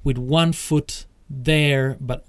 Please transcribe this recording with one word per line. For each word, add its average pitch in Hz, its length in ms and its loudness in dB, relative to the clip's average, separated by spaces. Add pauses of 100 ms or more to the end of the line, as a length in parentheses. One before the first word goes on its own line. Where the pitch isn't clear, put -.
with 127 160 -2
one 160 340 2
foot - 540 -2 (240)
there, 139 720 2
but 123 280 -8